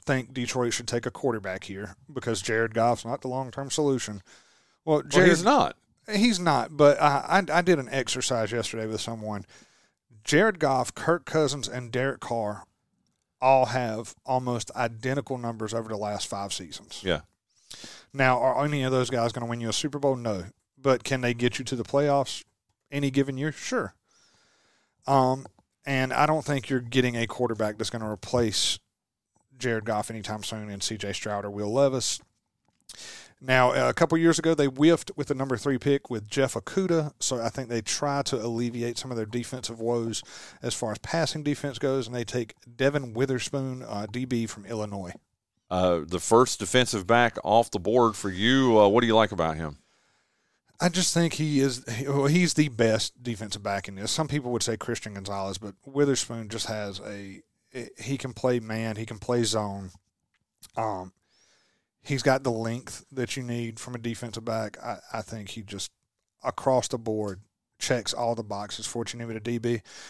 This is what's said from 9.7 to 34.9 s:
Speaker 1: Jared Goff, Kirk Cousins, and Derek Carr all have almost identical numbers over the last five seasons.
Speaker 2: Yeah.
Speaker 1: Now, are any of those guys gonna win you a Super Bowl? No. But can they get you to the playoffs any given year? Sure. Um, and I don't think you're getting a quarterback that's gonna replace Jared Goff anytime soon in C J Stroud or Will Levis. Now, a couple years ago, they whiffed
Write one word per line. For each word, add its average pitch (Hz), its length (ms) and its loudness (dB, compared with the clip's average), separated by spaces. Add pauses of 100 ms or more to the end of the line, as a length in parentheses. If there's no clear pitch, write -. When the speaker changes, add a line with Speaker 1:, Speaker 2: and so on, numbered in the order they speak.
Speaker 1:
Jared 185 360 4
Goff, 135 360 2
Kirk - 300 0
Cousins, 143 420 0
and 120 240 -8
Derek 127 280 -2
Carr 104 440 -4 (800)
all 131 260 6
have 117 480 -2 (100)
almost 127 500 -2
identical 127 640 -4
numbers 113 360 -6
over 113 140 -4
the 110 100 -6
last 104 300 -4
five 101 240 -8
seasons. - 520 -12
Speaker 2:
Yeah. 85 180 0 (920)
Speaker 1:
Now, 131 260 4
are 131 260 2
any 147 180 0
of 131 80 0
those 127 200 2
guys 117 200 0
gonna 120 140 -8
win 120 160 -4
you 117 80 -2
a 107 40 -2
Super 143 260 -4
Bowl? 139 160 2
No. 107 300 -4 (320)
But 131 260 2
can 131 180 -2
they 120 120 2
get 120 260 2
you 123 60 -8
to 131 100 -4
the 117 80 -4
playoffs 143 600 0 (480)
any 139 200 0
given 135 260 2
year? 151 140 -4
Sure. 175 420 -4 (1120)
Um, 135 380 4 (400)
and 131 280 0
I 131 120 4
don't 156 200 2
think 143 240 -2
you're 131 100 2
getting 123 360 2
a 117 120 0
quarterback 110 500 -2
that's 110 120 -4
gonna 113 220 -6
replace - 680 0 (760)
Jared 113 280 -2
Goff 107 240 -2
anytime 107 340 -8
soon 107 260 -8
in 98 120 -10
C 110 160 -4
J 101 160 -6
Stroud 104 320 -6
or 104 60 -6
Will 104 200 -4
Levis. 135 480 2 (1200)
Now, 127 300 6
a 127 220 2
couple 165 240 4
years 165 200 6
ago, 165 160 2
they 143 120 4
whiffed 147 500 4